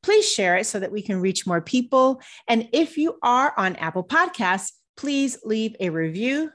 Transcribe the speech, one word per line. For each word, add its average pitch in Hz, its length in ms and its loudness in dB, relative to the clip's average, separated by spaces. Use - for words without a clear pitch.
please 415 280 4
share 180 260 2
it 196 80 0
so 208 160 -4
that 190 100 -6
we 208 120 -6
can 196 180 -2
reach 185 260 0
more 175 140 0
people. 262 640 2
And 226 240 2
if 302 240 0
you 311 260 -2
are 254 360 2
on 185 180 -2
Apple 170 280 -4
Podcasts, 233 680 0
please 277 480 -2
leave 220 360 -2
a 185 100 -2
review 214 640 -2